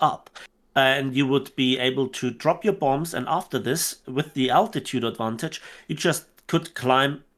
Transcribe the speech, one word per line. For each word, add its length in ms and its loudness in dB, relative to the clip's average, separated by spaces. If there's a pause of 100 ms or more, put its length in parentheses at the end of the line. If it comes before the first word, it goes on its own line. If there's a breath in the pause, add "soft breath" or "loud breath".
up. 280 0 (460 loud breath)
And 400 2
you 120 2
would 280 0
be 240 2
able 300 0
to 200 -4
drop 340 -2
your 100 2
bombs, 420 -2
and 120 -4
after 300 -2
this, 400 -2 (100)
with 280 -4
the 160 2
altitude 520 0
advantage, 560 -4 (280 loud breath)
you 80 -6
just 300 -2 (200)
could 300 -2
climb, 480 2 (140)